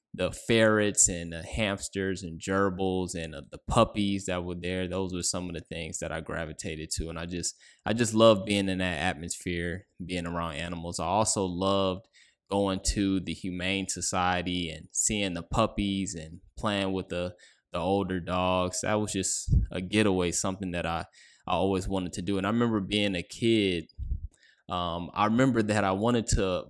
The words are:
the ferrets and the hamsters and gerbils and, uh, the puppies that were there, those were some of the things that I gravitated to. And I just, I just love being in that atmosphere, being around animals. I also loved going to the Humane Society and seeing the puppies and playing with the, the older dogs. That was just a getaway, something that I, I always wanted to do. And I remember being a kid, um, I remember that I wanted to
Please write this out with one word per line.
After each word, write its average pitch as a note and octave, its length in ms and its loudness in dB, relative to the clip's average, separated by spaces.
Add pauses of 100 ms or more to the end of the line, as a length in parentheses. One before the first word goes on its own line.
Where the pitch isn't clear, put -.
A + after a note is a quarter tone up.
(120)
the F2+ 200 -4
ferrets G#2+ 760 4
and E2+ 240 -4
the E2 120 -8
hamsters G2 800 -2
and E2 180 -10
gerbils F#2+ 720 0
and, D#2+ 220 -8
uh, C#2 60 -12 (100)
the - 160 -14
puppies G2+ 580 2
that F2+ 180 -2
were F2+ 120 -6
there, F2+ 320 -2
those F#2 260 -4
were F2+ 80 -4
some F2+ 260 -4
of E2+ 60 -8
the D#2+ 80 -8
things E2 380 -8
that E2 120 -4
I D#2+ 100 -4
gravitated D#2+ 760 -8
to. D#2+ 120 -6
And E2 100 -8
I E2+ 80 -8
just, F2 280 -6 (300)
I G#2 80 0
just A2 220 0
love A2 280 8
being G2+ 240 0
in F#2 120 0
that F2+ 200 -2
atmosphere, F2 840 -4 (180)
being F2 220 -4
around E2+ 300 -4
animals. E2+ 440 -6
I E2+ 60 -2
also G#2 400 2
loved F#2+ 600 0 (420)
going G2 300 0 (140)
to G2 260 2
the E2+ 140 -4
Humane F#2 540 -2
Society F2+ 840 0
and D#2+ 200 -12
seeing G2+ 440 0
the E2+ 80 -8
puppies G2 720 0
and E2 240 -12 (180)
playing G2 340 0
with F#2+ 180 -4
the, F2+ 260 -4 (360)
the F2 80 -4
older F#2 400 2
dogs. F2+ 640 0
That G#2+ 180 2
was G#2+ 140 -2
just - 420 0 (160)
a - 80 -4
getaway, F#2 520 4
something F#2+ 400 -4
that E2+ 160 -4
I, E2 180 -4 (420)
I F2+ 60 0
always F#2 340 2
wanted F#2 260 -4
to F#2+ 100 -8
do. F#2+ 160 -2
And G2 80 0
I - 20 2
remember A2+ 300 2
being G2+ 360 0
a F2 80 -2
kid, G2+ 680 0 (800)
um, F2 460 -4
I G#2 120 4
remember A#2 360 4
that G#2 220 2
I F#2+ 80 4
wanted A2 380 2
to F#2+ 400 0